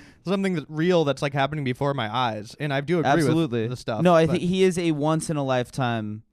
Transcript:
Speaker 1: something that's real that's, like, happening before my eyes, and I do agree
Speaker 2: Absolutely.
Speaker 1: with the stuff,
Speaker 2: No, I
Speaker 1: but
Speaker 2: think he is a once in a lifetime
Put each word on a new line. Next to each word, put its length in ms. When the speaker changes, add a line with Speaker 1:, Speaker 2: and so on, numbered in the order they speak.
Speaker 1:
something 280
that's 160
real 360
that's, 180
like, 100
happening 300
before 320
my 200
eyes, 440
and 120
I 100
do 180
agree 120
Speaker 2:
Absolutely. 520
Speaker 1:
with 80
the 60
stuff, 260
Speaker 2:
No, 100
I 140
Speaker 1:
but 60
Speaker 2:
think 100
he 200
is 140
a 140
once 400
in 60
a 60
lifetime 800